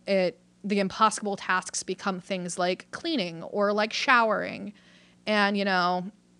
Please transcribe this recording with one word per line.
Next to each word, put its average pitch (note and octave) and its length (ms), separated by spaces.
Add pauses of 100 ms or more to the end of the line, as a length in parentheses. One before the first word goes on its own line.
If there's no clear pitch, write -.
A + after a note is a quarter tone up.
it, F#3 340 (240)
the G3+ 160
impossible G3+ 560
tasks - 480
become F#3+ 360
things F3+ 400
like F3+ 320
cleaning F3+ 520
or, G#3 300
like, G#3+ 180
showering. G#3 840 (520)
And, G#3 320
you G3 80
know, F3+ 460 (280)